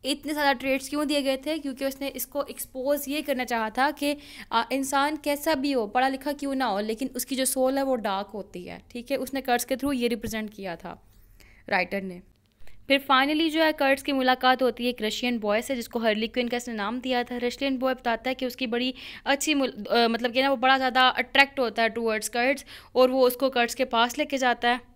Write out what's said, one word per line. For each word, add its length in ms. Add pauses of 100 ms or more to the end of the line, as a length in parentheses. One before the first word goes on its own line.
इतने 280
ज़्यादा 200
ट्रेड्स 360
क्यों 180
दिए 140
गए 160
थे? 200
क्योंकि 280
उसने 220
इसको 360
एक्सपोज 640
ये 140
करना 220
चाहा 260
था 220
कि, 260 (340)
अ, 200
इंसान 460
कैसा 380
भी 160
हो, 160
पढ़ा 200
लिखा 260
क्यों 220
ना 100
हो, 140
लेकिन 360
उसकी 200
जो 100
सोल 320
है 60
वो 120
डार्क 320
होती 360
है, 180 (100)
ठीक 200
है। 60
उसने 240
कर्ट्स 240
के 100
through 240
ये 80
रिप्रेजेंट 460
किया 220
था 320 (600)
राइटर 320
ने। 200 (680)
फिर 240
finally 380
जो 140
है 100
कर्ट्स 300
की 80
मुलाकात 500
होती 220
है 60
एक 120
रशियन 380
बॉय 220
से, 140
जिसको 240
हर्ली 280
क्विन 200
का 100
इसने 160
नाम 280
दिया 220
था। 140
रशियन 400
बॉय 160
बताता 360
है 60
कि 100
उसकी 220
बड़ी 260 (320)
अच्छी 280
मुल-, 340
अ, 200
मतलब 240
कि 100
ना 80
वो 60
बड़ा 220
ज़्यादा 300
अट्रैक्ट 520
होता 240
है 60
टुवर्ड्स 400
कर्ट्स 360 (300)
और 160
वो 160
उसको 220
कर्ट्स 260
के 100
पास 320
लेके 200
जाता 320
है। 260